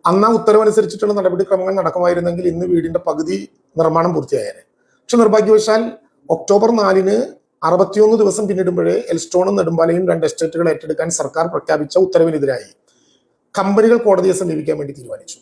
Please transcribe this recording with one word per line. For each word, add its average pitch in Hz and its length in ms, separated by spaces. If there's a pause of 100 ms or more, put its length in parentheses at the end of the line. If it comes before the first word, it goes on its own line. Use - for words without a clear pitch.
അന്ന് 196 200
ആ 226 40
ഉത്തരവനുസരിച്ചിട്ടുള്ള 214 800
നടപടിക്രമങ്ങൾ 190 640
നടക്കുമായിരുന്നെങ്കിൽ 175 720
ഇന്ന് 170 180
വീടിന്റെ 165 320
പകുതി 165 500 (300)
നിർമ്മാണം 165 360
പൂർത്തിയായേനെ. 123 480 (200)
പക്ഷെ - 340
നിർഭാഗ്യവശാൽ 220 760 (380)
ഒക്ടോബർ 208 400
നാലിന് 196 520 (400)
അറുപത്തിയൊന്ന് 185 540
ദിവസം 208 300
പിന്നിടുമ്പോഴേ 180 600
എൽസ്റ്റോണും 180 480
നെടുമ്പാലയും 170 520
രണ്ട് 165 180
എസ്റ്റേറ്റുകൾ 165 420
ഏറ്റെടുക്കാൻ 156 420
സർക്കാർ 160 360
പ്രഖ്യാപിച്ച 151 520
ഉത്തരവിനെതിരായി 165 760 (840)
കമ്പനികൾ 214 380
കോടതിയെ 190 360
സമീപിക്കാൻ 156 460
വേണ്ടി 143 160
തീരുമാനിച്ചു. - 480